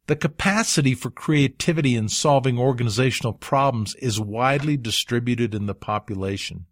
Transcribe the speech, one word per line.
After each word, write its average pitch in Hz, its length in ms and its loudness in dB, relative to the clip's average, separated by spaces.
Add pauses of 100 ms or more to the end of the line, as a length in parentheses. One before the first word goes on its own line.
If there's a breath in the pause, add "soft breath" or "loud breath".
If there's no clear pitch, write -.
The 147 100 2
capacity 165 760 0
for 123 160 -6
creativity 147 840 2
in 110 140 0
solving 131 500 2
organizational 123 760 0
problems 135 640 0
is 110 220 -2
widely 131 580 0
distributed 117 760 -2
in 101 120 -4
the 98 80 -4
population. 98 960 -6